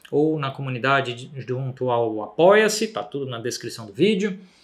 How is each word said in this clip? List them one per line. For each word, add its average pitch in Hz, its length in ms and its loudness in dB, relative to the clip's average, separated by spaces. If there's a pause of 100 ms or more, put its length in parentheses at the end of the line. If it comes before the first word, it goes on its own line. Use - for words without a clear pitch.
(100)
ou 156 280 2
na 139 120 -4
comunidade 131 640 -2
de, 127 260 -14
junto 127 480 -4
ao 113 340 0
Apoia-se. 208 680 4
Tá 104 140 -6
tudo 139 220 -8
na 123 140 -8
descrição 113 480 -8
do 104 80 -16
vídeo. 190 440 2 (260)